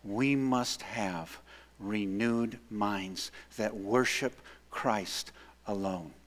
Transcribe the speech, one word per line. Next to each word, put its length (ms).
we 320
must 460
have 580
renewed 760
minds 640
that 180
worship 600
Christ 640
alone. 460